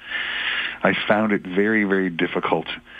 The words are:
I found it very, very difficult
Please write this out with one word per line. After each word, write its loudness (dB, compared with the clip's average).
I 4
found 4
it 2
very, 2
very 2
difficult -2